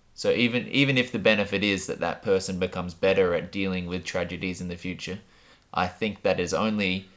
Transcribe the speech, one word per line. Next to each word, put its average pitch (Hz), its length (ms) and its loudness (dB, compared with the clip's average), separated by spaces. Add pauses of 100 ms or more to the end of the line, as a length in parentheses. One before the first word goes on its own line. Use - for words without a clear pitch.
(140)
So - 180 0
even, 120 380 2
even 135 280 2
if 123 140 0
the 110 80 -2
benefit 101 440 2
is 98 240 0
that - 120 -4
that 87 240 -4
person 95 340 0
becomes 90 360 -4
better 95 400 4
at 82 180 -2
dealing 95 340 -2
with 90 200 -6
tragedies 90 560 -4
in 90 80 -6
the 87 80 -6
future, 90 420 -8 (540)
I 90 140 0
think 104 360 -4
that 92 160 2
is 87 140 -2
only 98 640 0